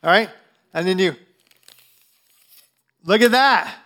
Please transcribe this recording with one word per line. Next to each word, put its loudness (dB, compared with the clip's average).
All -2
right? 0
And -6
then -2
you, -2
look 0
at 4
that. 0